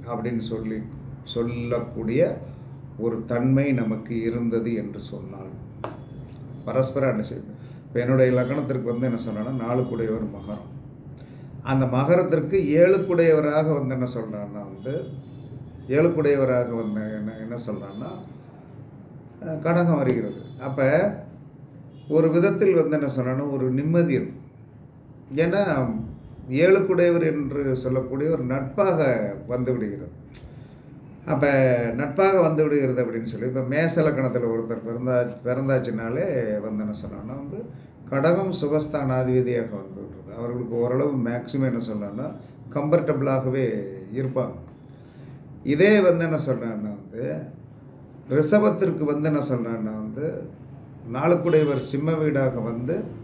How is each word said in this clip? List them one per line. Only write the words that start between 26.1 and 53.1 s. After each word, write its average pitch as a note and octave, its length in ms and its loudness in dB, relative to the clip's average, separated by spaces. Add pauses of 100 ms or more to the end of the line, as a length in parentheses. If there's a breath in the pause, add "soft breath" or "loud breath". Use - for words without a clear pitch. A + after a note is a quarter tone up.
ஏழுக்குடையவர் F3 720 6
என்று C#3+ 540 0
சொல்லக்கூடிய C3 540 0
ஒரு C#3+ 140 0
நட்பாக C3+ 880 2 (140)
வந்து B2 260 0
விடுகிறது. G#2+ 380 -6 (1160 loud breath)
அப்ப C#3+ 220 2 (480)
நட்பாக F#3 440 4
வந்து D#3 220 4
விடுகிறது C3+ 420 2
அப்படின்னு A2+ 200 -4
சொல்லி, A2 220 -6
இப்ப B2+ 140 -2
மேச D#3 420 2
லக்கணத்துல C3 400 2
ஒருத்தர் A2+ 440 -2
பிறந்தா-, A#2+ 460 0 (120)
பிறந்தாச்சுனாலே B2 1160 0
வந்து G#2+ 220 -4
என்ன G#2 100 -4
சொன்னான்னா G#2 420 -10
வந்து, C#3 300 -10 (460 loud breath)
கடகம் F3 420 2
சுகஸ்தானாதிபதியாக B2+ 1160 0
வந்து G2 300 -10
விடுறது. G2 380 -14
அவர்களுக்கு A#2+ 360 -6
ஓரளவு B2+ 540 2
மேக்சிமம் B2 340 -2
என்ன A#2+ 160 2
சொன்னான்னா, G#2+ 520 -6 (400 loud breath)
கம்ஃபர்டபுளாகவே C3+ 1160 0 (280)
இருப்பாங்க. B2+ 400 -2 (1120 loud breath)
இதே F#3+ 360 6
வந்து E3+ 240 6
என்ன D#3 220 0
சொல்றான்னா A2+ 360 -2
வந்து, A2 560 -6 (920)
ரிஷபத்திற்கு D#3+ 720 4
வந்து D3 240 0
என்ன D3 120 2
சொல்றான்னா A2+ 560 -2
வந்து, G#2+ 460 -6 (720)
நாலுக்குடையவர் D#3 640 4
சிம்ம C#3+ 340 -2
வீடாக C#3 460 2
வந்து, B2 440 -2 (220)